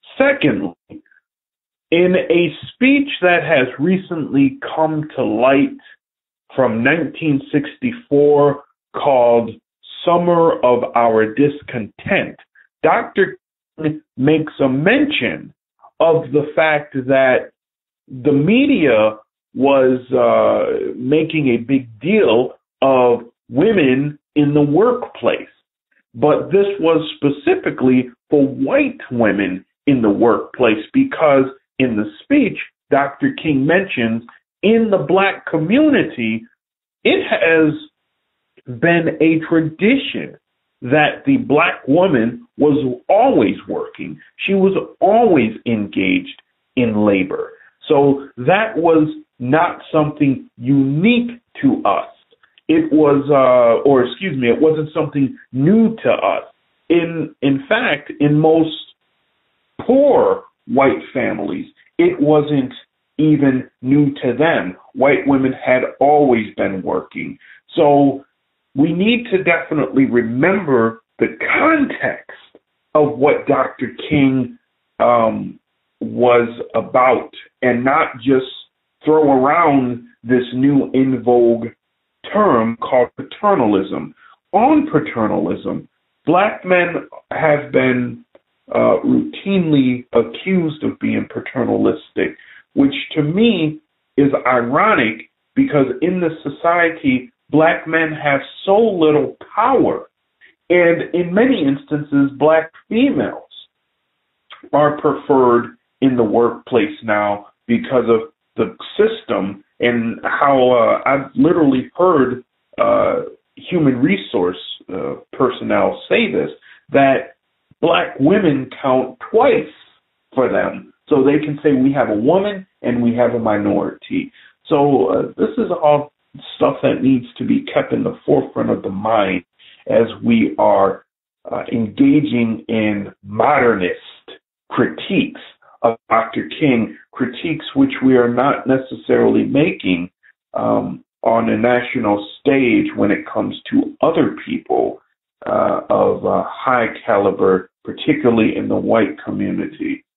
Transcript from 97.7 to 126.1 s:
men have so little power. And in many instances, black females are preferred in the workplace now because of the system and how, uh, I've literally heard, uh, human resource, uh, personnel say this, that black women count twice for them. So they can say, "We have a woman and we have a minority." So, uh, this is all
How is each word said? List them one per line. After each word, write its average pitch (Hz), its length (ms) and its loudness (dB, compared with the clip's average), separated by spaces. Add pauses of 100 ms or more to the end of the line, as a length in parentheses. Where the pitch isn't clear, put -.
men 160 240 -2
have 139 280 -2 (240)
so 196 120 2
little 160 600 2 (180)
power. 220 540 0 (640)
And 170 420 2
in 175 220 -4
many 226 300 2
instances, 139 760 -2
black 156 340 2 (160)
females 214 540 -2 (1300)
are 147 280 2
preferred 123 760 2 (240)
in 127 160 2
the 117 80 2
workplace 110 800 0
now 104 460 -2 (180)
because 120 420 0
of 113 240 0 (240)
the - 200 -4 (220)
system 101 640 -2 (160)
and 117 440 -2
how, 135 480 2
uh, 110 360 2
I've 135 260 -2
literally 139 640 2
heard, 131 480 0 (320)
uh, 101 460 0 (340)
human 147 420 -2
resource, 120 600 -2 (340)
uh, 80 220 -8 (180)
personnel 107 760 -2
say 214 220 0
this, 76 200 -4 (400)
that 135 460 0 (440)
black 170 400 -2
women 151 480 2 (140)
count 131 360 -2 (120)
twice 240 420 2 (640)
for 127 180 0
them. 95 400 -6 (160)
So 139 140 2
they 143 160 4
can 151 240 -6
say, 151 100 2
"We 135 200 2
have 123 180 0
a 107 40 -2
woman 190 520 0 (160)
and 120 180 -4
we 117 140 -2
have 120 200 0
a 120 40 -2
minority." 101 920 -4 (340)
So, 143 400 2
uh, - 160 -2 (160)
this - 180 -2
is 190 140 -4
all 151 420 0 (440)